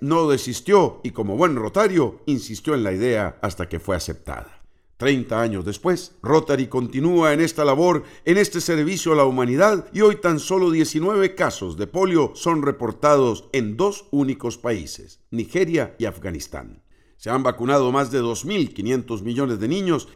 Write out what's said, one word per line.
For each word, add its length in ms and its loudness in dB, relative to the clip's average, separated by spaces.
no 260 2
desistió 760 2
y 100 -8
como 260 -4
buen 180 2
rotario 680 0
insistió 480 -4
en 100 0
la 80 0
idea 500 -2
hasta 280 -6
que 100 -6
fue 160 -4
aceptada. 600 -10
Treinta 440 0
años 240 -4
después, 460 -4
Rotary 460 2
continúa 680 0
en 80 2
esta 240 0
labor, 380 2
en 140 4
este 240 0
servicio 520 0
a 20 4
la 100 6
humanidad, 680 2
y 80 -2
hoy 160 6
tan 220 0
solo 300 0
diecinueve 640 0
casos 420 -4
de 120 -4
polio 480 2
son 260 0
reportados 920 0
en 260 -2
dos 340 -2
únicos 480 -2
países, 640 -8
Nigeria 680 -2
y 80 -4
Afganistán. 800 -10
Se 140 -8
han 100 0
vacunado 500 0
más 200 0
de 80 -2
dos 260 -4
mil 300 -4
quinientos 480 -4
millones 360 -2
de 100 -2
niños 460 -2